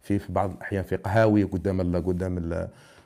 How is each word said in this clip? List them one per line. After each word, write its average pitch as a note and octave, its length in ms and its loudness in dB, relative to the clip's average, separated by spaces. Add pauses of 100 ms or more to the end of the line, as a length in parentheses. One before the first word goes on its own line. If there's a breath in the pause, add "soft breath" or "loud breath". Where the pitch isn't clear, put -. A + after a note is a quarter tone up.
في، G2+ 120 2
في F2+ 140 -10
بعض F#2 180 0
الأحيان F#2 320 -6
في F#2 120 -4
قهاوي G#2 480 4
قدام F#2 380 -2
ال-، F2 240 0
قدام F#2 320 -2
ال-، E2+ 320 -4 (360 loud breath)